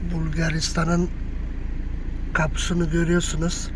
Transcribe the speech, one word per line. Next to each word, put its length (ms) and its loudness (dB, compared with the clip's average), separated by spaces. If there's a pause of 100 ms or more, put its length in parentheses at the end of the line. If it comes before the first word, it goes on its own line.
(120)
Bulgaristan'ın 960 2 (1200)
kapısını 580 0
görüyorsunuz. 840 2